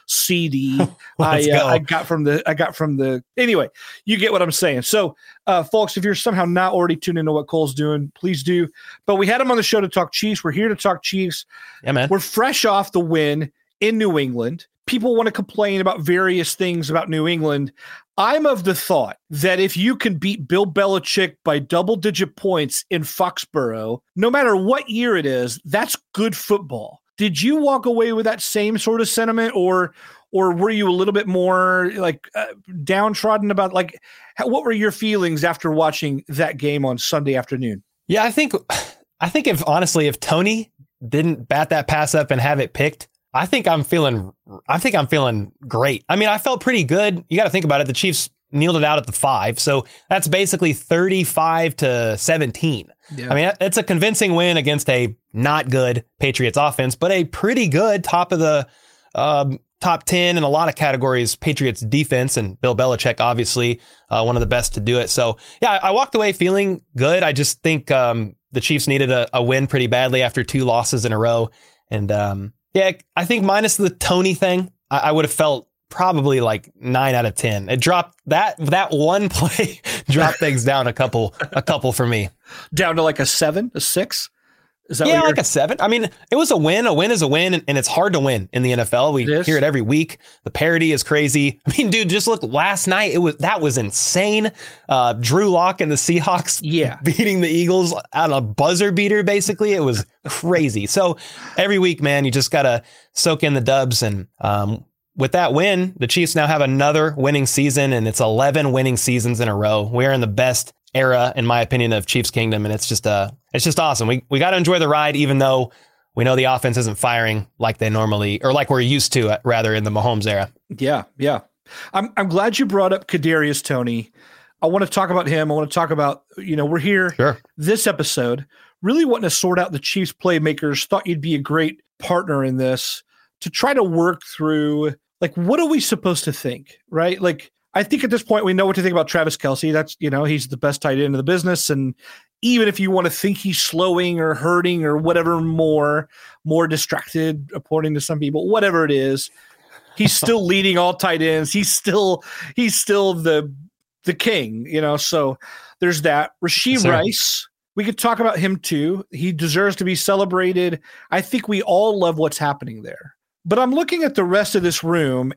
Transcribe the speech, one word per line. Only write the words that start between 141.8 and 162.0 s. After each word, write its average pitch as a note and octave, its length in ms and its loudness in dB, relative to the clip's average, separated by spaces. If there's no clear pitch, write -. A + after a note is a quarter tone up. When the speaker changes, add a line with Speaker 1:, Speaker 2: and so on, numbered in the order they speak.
Speaker 1:
even A#3 240 4
if G3+ 140 -2
you F#3+ 100 2
wanna F#3 200 2
think G3 280 -2
he's F#3+ 220 -2
slowing F3 580 0
or D#3+ 160 0
hurting F3 500 0
or D3+ 120 0
whatever, E3 440 0
more, D#3 680 0
more D#3+ 220 2
distracted, D#3 880 -4
according D#3 400 -2
to D3 60 -2
some D3+ 180 -6
people, D3+ 300 -2
whatever G3 360 2
it D3 60 0
is, C3+ 400 0
he's G#3+ 160 2
still G#3+ 340 0
<laughs> - 0 -
leading F#3+ 320 2
all F3 160 2
tight F3 280 0
ends. D#3 300 0
He's G3+ 180 0
still, F#3+ 540 0
he's A#3 180 0
still G3 400 2
the, D#3 400 0
the F3 100 -2
king, A#2+ 520 -2
you D#3 140 -2
know? D3+ 160 0
So C#3+ 420 -2
there's F3 240 0
that. D3+ 300 2
Rashee G#3 280 0
Speaker 2:
Yes, B3+ 100 2
sir. F3 80 4
Speaker 1:
Rice, - 580 0
we G#3 80 -2
could A3+ 140 -4
talk A#3 200 0
about A3+ 200 0
him F#3+ 180 0
too. E3+ 540 -2
He D#3+ 200 -4
deserves E3+ 460 0
to F#3+ 80 -4
be F3+ 100 0
celebrated. F#3 880 0
I F#3 80 0
think A3 260 -4
we G3+ 160 0
all G3+ 380 2